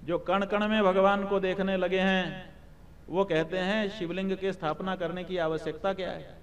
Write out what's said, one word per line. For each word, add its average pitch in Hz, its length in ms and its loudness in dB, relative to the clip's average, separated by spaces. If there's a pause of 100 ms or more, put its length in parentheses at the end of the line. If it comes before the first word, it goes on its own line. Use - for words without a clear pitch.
जो 165 160 -2
कण 196 260 0
कण 208 220 0
में 220 160 4
भगवान 196 440 4
को 196 120 2
देखने 190 380 0
लगे 180 220 2
हैं, 185 560 0 (540)
वो 185 160 2
कहते 165 320 0
हैं, 196 320 0
"शिवलिंग 185 480 -4
की 185 160 -2
स्थापना 170 420 -2
करने 180 280 -4
की 180 140 -4
आवश्यकता 160 560 -2
क्या 180 180 -6
है? 160 320 -12